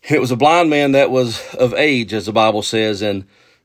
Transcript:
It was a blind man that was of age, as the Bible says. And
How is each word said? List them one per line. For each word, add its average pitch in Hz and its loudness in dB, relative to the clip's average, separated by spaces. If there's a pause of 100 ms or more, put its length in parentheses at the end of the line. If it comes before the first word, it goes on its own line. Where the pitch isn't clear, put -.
It 147 0
was 123 -4
a 120 -2
blind 156 4
man 143 2
that 135 4
was 120 -2 (120)
of 123 0
age, 120 0
as 104 -4
the 110 -6
Bible 107 2
says. 107 -2
And 98 -4 (400)